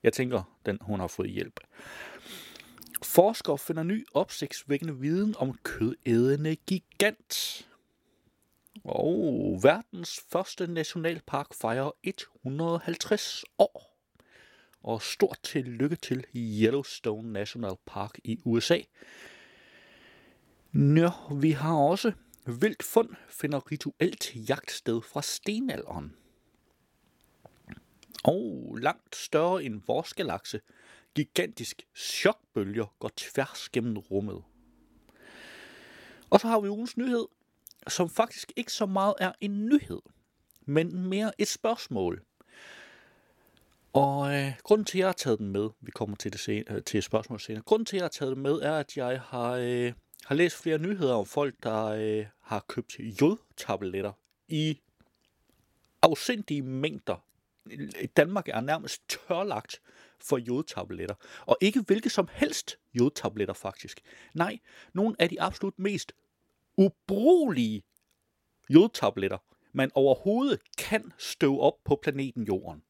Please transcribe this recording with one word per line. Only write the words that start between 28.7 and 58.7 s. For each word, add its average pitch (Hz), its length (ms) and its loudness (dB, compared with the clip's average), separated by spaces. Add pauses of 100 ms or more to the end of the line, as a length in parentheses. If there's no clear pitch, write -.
langt - 340 -4
større 170 480 0
end 107 240 -8
vores 139 260 -2
galakse. 110 480 -6 (540)
Gigantisk - 680 -4 (140)
chokbølger - 1040 -2
går 117 180 -8
tværs - 520 -6
gennem 117 280 -2
rummet. 95 440 -6 (1900)
Og 214 100 10
så 233 80 2
har 226 120 4
vi 202 100 -2
ugens 226 280 -6
nyhed, 240 280 0 (640)
som 175 220 0
faktisk - 460 0
ikke 240 160 -6
så - 140 -2
meget 196 340 2
er 185 120 0 (100)
en 202 240 -4
nyhed, 285 340 2 (680)
men 170 440 0
mere 208 320 -2
et 208 60 2
spørgsmål. 95 760 -2 (1700)
Og, 139 400 2
øh, 139 180 0 (120)
grunden 208 220 4
til, - 120 -2
at - 20 2
jeg 185 80 4
har 185 60 2
taget 110 260 0
den 104 100 -4
med, 101 200 0 (120)
vi 107 100 -16
kommer 104 240 -4
til 98 180 -8
det 98 60 -10
sen-, 107 340 -4
øh, 104 100 -6
til 104 200 0
spørgsmålet 110 380 -2
senere. 110 220 -10
Grunden 220 220 4
til, 196 100 -8
at 190 40 0
jeg 180 40 -2
har 156 60 -2
taget 131 260 -4
den 135 80 -6
med, 139 80 2 (100)
er, 147 120 0
at 147 240 -4
jeg 127 280 -2
har, 120 260 -4
øh, 123 420 -2 (320)
har 135 100 0
læst 170 200 4
flere 160 220 -2
nyheder 170 360 0
om 104 120 2
folk, 143 380 -2
der, 110 220 -2
øh, 107 400 -2 (160)
har - 260 -6
købt - 320 -8
jodtabletter 101 1120 0 (360)
i 156 320 -2 (1200)
afsindige 208 600 2
mængder. 131 640 -4 (920)
Danmark 180 320 2
er 110 120 -2
nærmest 151 480 -4